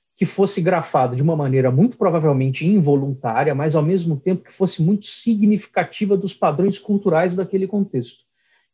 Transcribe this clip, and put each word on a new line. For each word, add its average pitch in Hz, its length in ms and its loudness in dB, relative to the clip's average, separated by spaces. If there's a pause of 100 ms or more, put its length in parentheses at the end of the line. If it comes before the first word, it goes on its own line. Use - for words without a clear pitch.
(140)
que - 100 -2
fosse 196 360 0
grafado 156 560 0
de 131 60 0
uma 165 120 2
maneira 131 360 2
muito 175 260 2
provavelmente 151 680 0
involuntária, 143 880 0
mas 147 200 -2
ao 156 80 2
mesmo 170 340 0
tempo 185 280 -4
que - 80 -20
fosse 180 300 -2
muito 202 240 0
significativa 208 1080 -2
dos 190 160 -4
padrões 180 460 0
culturais 185 560 0
daquele 190 320 -4
contexto, 190 580 -6 (500)